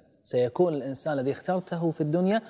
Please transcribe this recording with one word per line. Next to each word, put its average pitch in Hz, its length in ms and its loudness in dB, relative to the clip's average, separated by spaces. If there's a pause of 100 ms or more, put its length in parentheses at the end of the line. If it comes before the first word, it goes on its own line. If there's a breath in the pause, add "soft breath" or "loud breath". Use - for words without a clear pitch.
(220)
سيكون 127 520 2
الإنسان 139 440 -4
الذي 135 140 0
اخترته 180 580 -2
في 156 100 -4
الدنيا 180 500 2